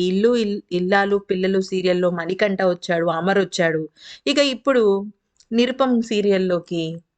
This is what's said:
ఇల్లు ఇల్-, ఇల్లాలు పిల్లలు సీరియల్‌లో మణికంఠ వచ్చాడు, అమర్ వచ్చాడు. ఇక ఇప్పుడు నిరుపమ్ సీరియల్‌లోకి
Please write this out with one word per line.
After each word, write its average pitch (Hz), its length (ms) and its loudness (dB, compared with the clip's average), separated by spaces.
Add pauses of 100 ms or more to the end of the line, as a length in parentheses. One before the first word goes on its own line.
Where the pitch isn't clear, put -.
ఇల్లు 190 340 2
ఇల్-, 208 260 -2 (100)
ఇల్లాలు 196 520 0
పిల్లలు 190 360 0
సీరియల్‌లో 180 500 0
మణికంఠ 185 520 -2
వచ్చాడు, 175 480 0
అమర్ 180 300 0
వచ్చాడు. 165 420 0 (440)
ఇక 277 120 0 (120)
ఇప్పుడు 254 340 2 (680)
నిరుపమ్ 247 520 2
సీరియల్‌లోకి 185 800 0 (340)